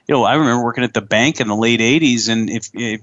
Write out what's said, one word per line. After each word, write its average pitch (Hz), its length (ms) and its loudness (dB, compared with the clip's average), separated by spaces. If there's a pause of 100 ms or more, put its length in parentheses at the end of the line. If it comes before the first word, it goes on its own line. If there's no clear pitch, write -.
you 143 80 0
know, 123 100 2
I 107 100 2
remember 123 280 2
working 117 220 -2
at 117 80 -4
the 113 80 -2
bank 110 400 0
in 117 80 -2
the 104 80 -2
late 113 240 2
eighties, 120 480 2
and 110 220 -2
if, 110 240 -6
if 110 280 -6